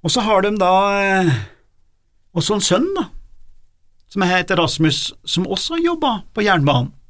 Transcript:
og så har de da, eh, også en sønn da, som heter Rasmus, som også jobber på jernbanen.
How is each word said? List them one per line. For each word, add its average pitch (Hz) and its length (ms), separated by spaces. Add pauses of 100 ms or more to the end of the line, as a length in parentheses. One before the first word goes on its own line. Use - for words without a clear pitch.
og 165 80
så 247 120
har 208 200
de 208 140
da, 190 320 (100)
eh, 190 320 (1040)
også 175 200
en 202 60
sønn 294 340
da, 330 160 (960)
som 196 140
heter 180 340
Rasmus, 160 560 (120)
som 180 200
også 196 400
jobber 311 400 (100)
på 220 80
jernbanen. 143 500 (180)